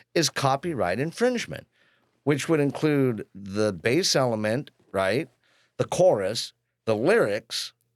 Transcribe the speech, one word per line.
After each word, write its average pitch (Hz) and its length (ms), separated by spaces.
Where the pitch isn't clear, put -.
is 160 160
copyright 131 680
infringement, 208 680
which 139 240
would 160 120
include 139 720
the 98 380
bass 127 440
element, 117 540
right? 98 360
The 120 80
chorus, 120 680
the 110 100
lyrics, 123 760